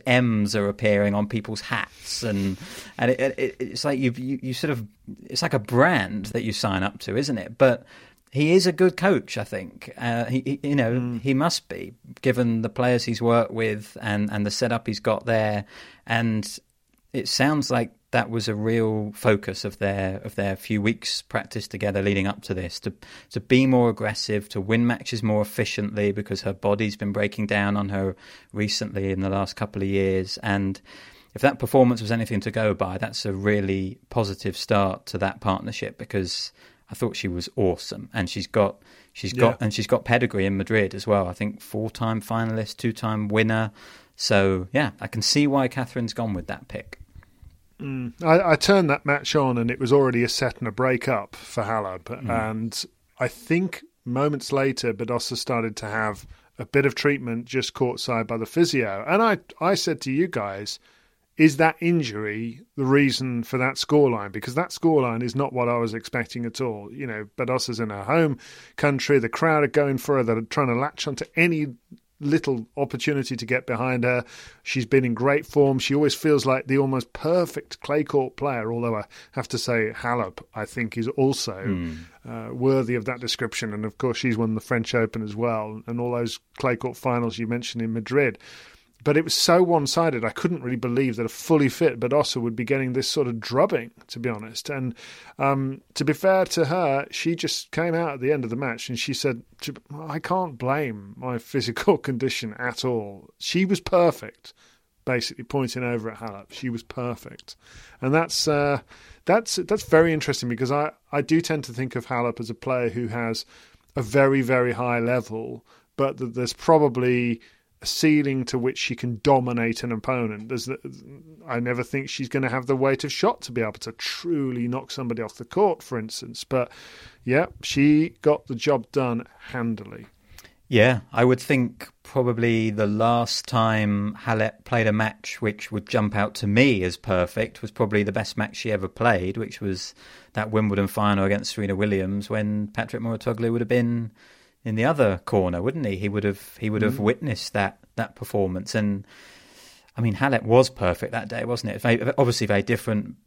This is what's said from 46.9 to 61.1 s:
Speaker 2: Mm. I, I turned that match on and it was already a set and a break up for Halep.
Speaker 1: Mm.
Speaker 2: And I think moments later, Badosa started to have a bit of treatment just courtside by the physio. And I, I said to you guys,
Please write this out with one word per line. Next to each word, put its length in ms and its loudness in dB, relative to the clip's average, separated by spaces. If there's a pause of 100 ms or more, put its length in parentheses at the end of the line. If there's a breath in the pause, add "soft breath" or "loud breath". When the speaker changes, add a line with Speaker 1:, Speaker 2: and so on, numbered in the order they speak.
Speaker 2:
Mm. 320 -6 (100)
I, 300 6
I 40 6
turned 340 6
that 160 0
match 280 0
on 220 4
and 140 0
it 100 -4
was 100 2
already 320 6
a 60 2
set 300 -2
and 100 -4
a 40 -8
break 360 0
up 260 -4
for 280 -8
Halep. 400 -4
Speaker 1:
Mm. 260 -10 (220)
Speaker 2:
And 340 -6 (340)
I 100 0
think 540 -2 (220)
moments 480 -2
later, 400 0
Badosa 440 -4
started 400 -2
to 100 -10
have 400 -4 (320 soft breath)
a 80 -10
bit 180 2
of 100 2
treatment 520 -2
just 260 -4
courtside 540 -2
by 100 -4
the 80 -2
physio. 640 0
And 140 4
I, 160 2 (240)
I 140 2
said 260 -2
to 100 -4
you 160 2
guys, 500 -6 (600 soft breath)